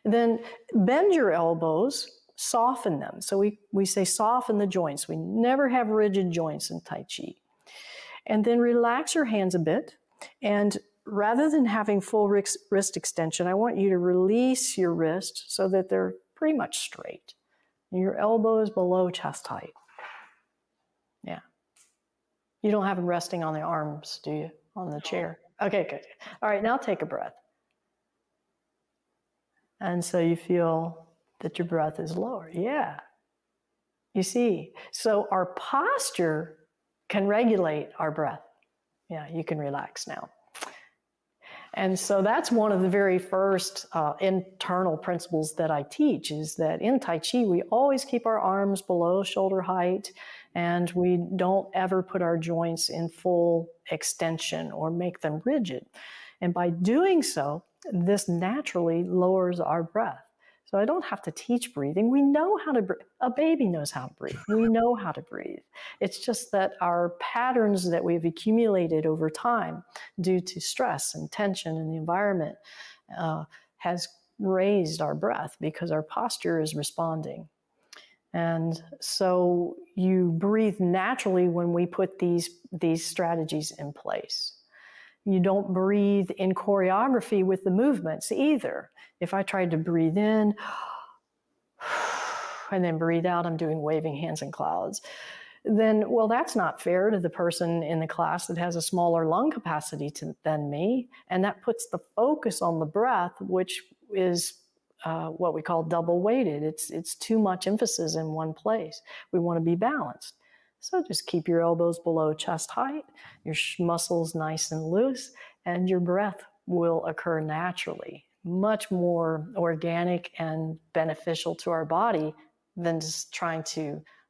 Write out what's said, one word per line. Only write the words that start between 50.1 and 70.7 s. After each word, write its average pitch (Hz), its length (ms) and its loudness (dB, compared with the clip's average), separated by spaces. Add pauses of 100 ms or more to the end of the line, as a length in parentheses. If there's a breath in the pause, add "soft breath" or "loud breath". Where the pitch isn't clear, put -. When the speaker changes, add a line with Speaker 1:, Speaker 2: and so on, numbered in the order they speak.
Speaker 1:
and 175 360 0
we 180 280 4 (160)
don't 190 400 2
ever 185 260 2
put 185 200 -4
our 170 160 2
joints 165 500 -2
in 165 220 -4
full 170 580 2 (240)
extension 160 800 -4
or 160 180 -4
make 170 300 -4
them 156 240 -4
rigid. 233 420 -2 (540 loud breath)
And 175 140 0
by 175 160 0
doing 262 520 4
so, 147 440 -4 (260)
this 190 380 2
naturally 175 720 0
lowers 180 560 2
our 170 240 0
breath. 180 380 -4 (460 soft breath)
So 196 120 0
I 214 60 4
don't 320 200 0
have - 160 -6
to 160 100 -8
teach - 440 -2
breathing. 160 340 2
We 277 140 6
know 311 340 4
how - 140 -4
to 240 100 4
breathe. 185 200 -4 (200)
A 254 80 2
baby 285 380 2
knows 156 240 -2
how 127 160 -8
to - 80 -16
breathe. - 200 -8 (140)
We 226 180 4
know 233 280 4
how 196 160 -4
to 139 100 -8
breathe. - 380 -12 (420 loud breath)
It's 190 180 -2
just - 340 -4
that 190 180 2 (100)
our 175 400 2
patterns 220 720 2
that 170 120 2
we've 170 220 0
accumulated 180 800 2
over 160 240 0
time 175 540 -2 (360 loud breath)
due 180 220 2
to 180 180 -12
stress 185 540 -2